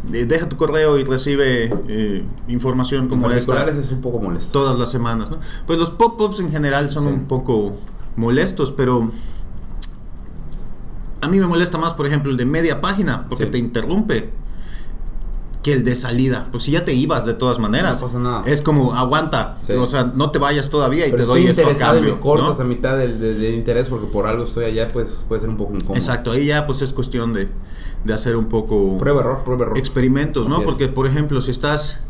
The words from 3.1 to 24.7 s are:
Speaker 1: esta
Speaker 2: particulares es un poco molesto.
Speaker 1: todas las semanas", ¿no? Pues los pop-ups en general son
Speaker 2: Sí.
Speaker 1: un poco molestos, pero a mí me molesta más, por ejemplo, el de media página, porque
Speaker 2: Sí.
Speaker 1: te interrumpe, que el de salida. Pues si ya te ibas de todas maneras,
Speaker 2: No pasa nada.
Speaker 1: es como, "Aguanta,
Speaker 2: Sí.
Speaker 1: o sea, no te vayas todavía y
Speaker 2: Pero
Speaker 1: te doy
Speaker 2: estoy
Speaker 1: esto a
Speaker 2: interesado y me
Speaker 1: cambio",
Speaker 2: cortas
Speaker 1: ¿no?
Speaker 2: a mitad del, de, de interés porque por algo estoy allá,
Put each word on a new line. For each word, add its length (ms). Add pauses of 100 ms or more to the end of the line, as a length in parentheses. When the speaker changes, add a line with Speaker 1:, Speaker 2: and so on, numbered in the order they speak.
Speaker 1:
esta 220
Speaker 2:
particulares 320
es 80
un 80
poco 180
molesto. 320
Speaker 1:
todas 260
las 140
semanas", 400
¿no? 60 (280)
Pues 140
los 120
pop-ups 500
en 100
general 400
son 120
Speaker 2:
Sí. 60
Speaker 1:
un 140
poco 520 (420)
molestos, 560
pero 360 (2000)
a 80
mí 100
me 80
molesta 300
más, 160
por 120
ejemplo, 260
el 60
de 80
media 360
página, 480
porque 160
Speaker 2:
Sí. 60
Speaker 1:
te 60
interrumpe, 720 (1300)
que 80
el 140
de 100
salida. 560
Pues 140
si 60
ya 120
te 100
ibas 320
de 80
todas 240
maneras, 440
Speaker 2:
No 60
pasa 120
nada. 260
Speaker 1:
es 160
como, 320
"Aguanta, 680
Speaker 2:
Sí. 100
Speaker 1:
o 160
sea, 260
no 180
te 60
vayas 320
todavía 380
y 40
Speaker 2:
Pero 120
Speaker 1:
te 40
doy 180
Speaker 2:
estoy 60
Speaker 1:
esto 100
a 20
Speaker 2:
interesado 340
y 40
me 80
Speaker 1:
cambio", 120
Speaker 2:
cortas 380
Speaker 1:
¿no? 60
Speaker 2:
a 20
mitad 300
del, 240
de, 120
de 220
interés 320
porque 200
por 200
algo 160
estoy 220
allá, 260